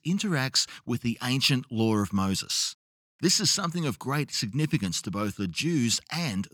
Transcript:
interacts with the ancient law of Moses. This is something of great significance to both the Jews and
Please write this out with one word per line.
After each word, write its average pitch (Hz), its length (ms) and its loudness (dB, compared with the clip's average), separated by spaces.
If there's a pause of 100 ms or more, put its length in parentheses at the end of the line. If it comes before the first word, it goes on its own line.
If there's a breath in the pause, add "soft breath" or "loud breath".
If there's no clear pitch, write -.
interacts 165 640 0 (180 loud breath)
with 120 160 -2
the 117 220 -2
ancient 127 480 2
law 110 240 4
of 104 160 0
Moses. - 640 0 (440)
This 180 200 2
is 180 100 2
something 170 340 -2
of 127 140 -2
great 139 320 -2
significance 123 720 0
to - 80 -6
both 101 280 -2
the 101 100 -2
Jews 120 500 2 (140)
and 127 420 -2